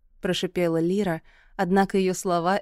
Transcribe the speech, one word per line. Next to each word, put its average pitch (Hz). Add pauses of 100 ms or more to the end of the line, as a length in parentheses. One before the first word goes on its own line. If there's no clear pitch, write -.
(200)
прошипела 175
Лира, 175 (340)
однако 196
ее 185
слова 175